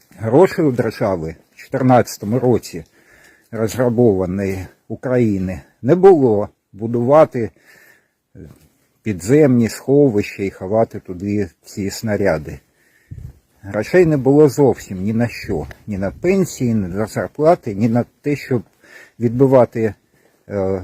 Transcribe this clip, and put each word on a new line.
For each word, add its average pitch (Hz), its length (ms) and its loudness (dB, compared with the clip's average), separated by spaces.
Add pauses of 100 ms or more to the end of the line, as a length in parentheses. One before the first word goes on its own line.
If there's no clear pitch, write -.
(180)
Грошей 151 480 2
у 143 60 2
держави 104 640 -4 (160)
в - 40 -20
чотирнадцятому 123 840 0
році 104 440 -2 (680)
розграбованої 101 1120 -2 (220)
України 104 760 -4 (200)
не 131 140 2
було 135 540 4 (240)
будувати 120 800 0 (1500)
підземні 117 680 2
сховища 127 760 0
і 95 60 -4
ховати 98 500 -4
туди 98 500 -6 (140)
ці 98 260 -8
снаряди. 90 680 -4 (1040)
Грошей 123 440 0
не 156 120 2
було 139 320 4
зовсім 107 540 0
ні 107 100 -4
на 117 140 0
що, 80 400 -8 (200)
ні 101 100 -8
на 95 140 -4
пенсії, 170 600 -2
ні 101 140 -2
на 98 180 -6
зарплати, 120 720 -2
ні 110 140 0
на 117 160 0 (160)
те, 147 140 -4
щоб 127 280 -4 (560)
відбивати, 120 760 2 (560)
е, 95 340 -4